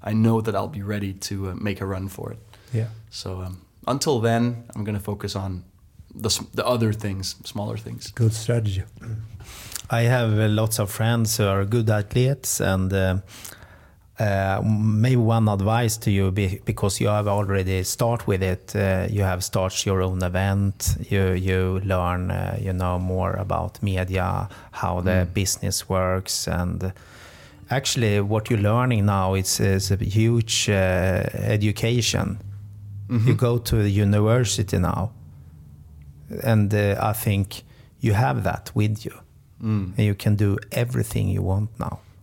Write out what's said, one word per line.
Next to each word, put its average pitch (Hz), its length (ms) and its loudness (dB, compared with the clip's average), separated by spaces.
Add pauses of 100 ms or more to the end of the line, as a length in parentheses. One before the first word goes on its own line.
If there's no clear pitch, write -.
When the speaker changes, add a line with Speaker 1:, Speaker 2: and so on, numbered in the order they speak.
Speaker 1:
I 104 100 -4
know 113 300 4
that 107 120 -2
I'll 98 140 -2
be 101 140 -8
ready 101 320 -4
to, 95 360 -6
uh, 90 40 -8
make 101 260 -4
a 98 60 -4
run 95 220 -6
for - 240 -10
it. - 60 -14 (340)
Speaker 2:
Yeah. 113 160 -2 (220)
Speaker 1:
So, 92 300 -10
um, 92 220 -12 (240)
until 139 340 0
then, 117 440 0 (100)
I'm 110 100 -8
gonna 101 160 -4
focus 101 360 -6
on 95 260 -6 (520)
the 107 140 -4
s-, - 240 -2
the - 140 -2
other 113 260 2
things, 98 520 -6
smaller 110 320 -8
things. 117 340 -12
Speaker 2:
Good 110 240 2
strategy. 107 480 -2 (1080)
Speaker 3:
I 117 120 2
have, 117 360 4
uh, 110 100 4
lots 107 320 2
of 101 100 0
friends 113 460 2
who 107 100 2
are 98 180 2
good 110 240 2
athletes, 123 720 0
and, 95 320 2
uh, 95 260 2 (1000)
uh, 98 480 0
maybe 110 520 2
one 113 320 4
advice 107 480 2
to - 120 -4
you, 98 220 2
be-, 95 340 0
because - 360 -2
you 110 80 2
have 104 180 2
already 98 560 0
start 117 460 -2
with 95 160 0
it. 92 320 -4
Uh, 95 340 0
you 104 140 0
have 92 180 0
started - 420 -2
your 95 180 2
own 92 200 -2
event. 98 720 0 (140)
You, 95 220 2
you 92 520 0
learn, 90 460 0
uh, 92 320 -4
you 95 100 -4
know, 90 280 0
more 92 320 -2
about 92 500 -4
media, 92 680 -2 (220)
how 90 300 -4
the 90 260 2
Speaker 1:
Mm. 90 80 -8
Speaker 3:
business 98 540 -2
works, 92 580 -2
and 87 460 -2 (800)
actually, 117 500 2
what 107 300 0
you're 113 100 2 (120)
learning 117 340 2
now 95 280 2
is, 95 240 0
is 98 320 2
a 98 60 4
huge, 110 760 2
uh, 92 540 2 (100)
education. 107 1040 0 (720)
Speaker 1:
Mm-hmm. 120 200 2
Speaker 3:
You 113 60 6
go 120 240 2
to 113 240 0
the 101 80 4
university 104 880 2
now, 87 320 0 (1300)
and, 107 320 4
uh, 101 260 2
I 107 120 2
think 98 500 -2 (380)
you 113 140 2
have 123 300 2
that - 300 -2
with 107 300 0
you, - 80 -8 (500)
Speaker 1:
Mm. 104 340 -2
Speaker 3:
and 107 100 2
you 101 80 2
can 104 220 2
do 101 220 2 (140)
everything 113 560 -2
you 95 140 0
want 98 360 0
now. - 200 -6 (240)